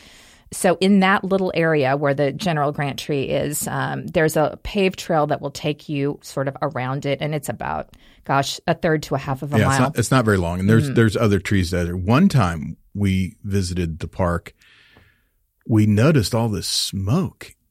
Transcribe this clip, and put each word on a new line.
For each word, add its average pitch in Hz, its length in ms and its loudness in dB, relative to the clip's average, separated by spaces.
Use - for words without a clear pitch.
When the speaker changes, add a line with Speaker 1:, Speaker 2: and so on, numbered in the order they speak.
Speaker 1:
So 175 300 2
in 196 200 6
that 190 240 2
little 190 300 0
area 151 420 2
where 147 180 0
the 139 180 0
General 147 400 -2
Grant 143 260 -6
tree 139 260 -2
is, 147 440 -4
um, 135 380 -6
there's 156 300 2
a 151 260 0
paved 190 360 -2
trail 156 300 0
that 143 140 -2
will 143 80 -6
take - 400 -6
you 143 320 -4
sort 139 260 -6
of 135 120 -8
around 135 460 -4
it. 139 160 -2
And 151 120 -4
it's 143 140 -6
about, - 480 -8
gosh, - 420 -2
a 170 80 2
third 160 300 0
to - 100 -6
a 160 40 0
half 135 240 -6
of 147 120 -6
a 113 40 4
Speaker 2:
Yeah, 110 120 4
it's 135 80 2
Speaker 1:
mile. 123 100 2
Speaker 2:
not, - 100 -6
it's 113 120 0
not 123 160 4
very 104 120 4
long. 87 220 -2
And 95 80 0
there's, 113 160 6
Speaker 1:
Mm-hmm. 135 100 -4
Speaker 2:
there's 110 220 4
other 101 220 4
trees 92 320 0
that 87 180 -2
are, 87 80 -6
one 120 320 4
time 85 480 0
we 95 500 0
visited 87 580 -2
the 82 80 -10
park, 87 440 -2
we 107 200 4
noticed 110 480 4
all 113 160 0
this 90 180 -6
smoke. - 840 -4